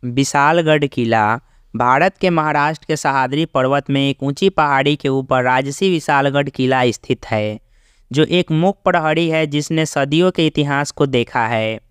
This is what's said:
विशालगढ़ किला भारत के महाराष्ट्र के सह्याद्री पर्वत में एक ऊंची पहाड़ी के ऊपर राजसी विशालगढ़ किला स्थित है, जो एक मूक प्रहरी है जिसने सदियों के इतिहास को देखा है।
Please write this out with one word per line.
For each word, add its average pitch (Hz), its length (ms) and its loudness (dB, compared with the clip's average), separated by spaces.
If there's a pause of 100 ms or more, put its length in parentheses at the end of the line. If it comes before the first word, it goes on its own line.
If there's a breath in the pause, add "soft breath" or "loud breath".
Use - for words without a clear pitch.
विशालगढ़ 147 800 2
किला 113 560 0 (360)
भारत 131 440 2
के 185 100 0
महाराष्ट्र 151 580 -2
के 151 80 -2
सह्याद्री 139 480 -2
पर्वत 135 460 -2
में 139 200 0
एक - 120 -6
ऊंची 143 260 0
पहाड़ी 147 480 0
के 143 120 -4
ऊपर 131 340 0
राजसी 135 480 0
विशालगढ़ 143 580 0
किला 127 420 0
स्थित - 360 -6
है, 107 340 -4 (520)
जो 147 120 4
एक 175 280 0
मूक 170 320 0
प्रहरी 165 440 0
है 160 180 0
जिसने 151 400 -2
सदियों 151 440 0
के 170 160 0
इतिहास 143 440 -2
को - 160 0
देखा 123 400 -2
है। 110 340 -4 (100)